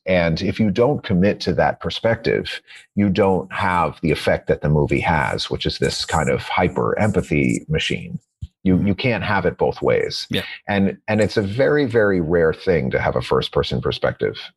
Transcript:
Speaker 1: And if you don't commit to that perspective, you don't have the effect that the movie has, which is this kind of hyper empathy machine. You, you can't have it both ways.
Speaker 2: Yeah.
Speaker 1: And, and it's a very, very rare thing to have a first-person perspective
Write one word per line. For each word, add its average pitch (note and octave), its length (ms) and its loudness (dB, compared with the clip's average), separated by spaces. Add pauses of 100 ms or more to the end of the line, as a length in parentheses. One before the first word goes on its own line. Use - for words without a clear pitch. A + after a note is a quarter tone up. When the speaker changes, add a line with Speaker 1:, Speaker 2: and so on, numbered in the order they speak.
Speaker 1:
And E2+ 380 0
if G2+ 180 -2
you A2 100 2
don't A#2+ 320 0
commit F#2+ 380 2
to F2+ 140 -2
that D2 260 0
perspective, - 800 -2 (340)
you G2+ 140 2
don't F#2+ 420 2
have F2 520 0
the D#2+ 80 2
effect - 380 0
that D2 120 0
the D2+ 80 -2
movie C#2+ 320 2
has, C2+ 480 -2
which - 160 -6
is - 140 -4
this - 260 -2
kind D#2 240 0
of B1+ 140 0
hyper B1+ 560 -2
empathy D2+ 680 0
machine. F2 520 -4 (440)
You, F#2 220 4
you G2+ 100 2
can't G#2+ 300 -2
have F#2+ 220 0
it E2 100 -2
both - 240 -2
ways. - 480 0
Speaker 2:
Yeah. - 140 -2 (260)
Speaker 1:
And, G2+ 300 0 (100)
and G#2+ 140 2
it's - 160 0
a A2 40 4
very, C3+ 440 2
very G#2 340 4
rare E2 320 2
thing D2 380 0
to C2 100 0
have C2 160 0
a B1 60 -2
first-person C2 580 0
perspective B1 580 -2 (180)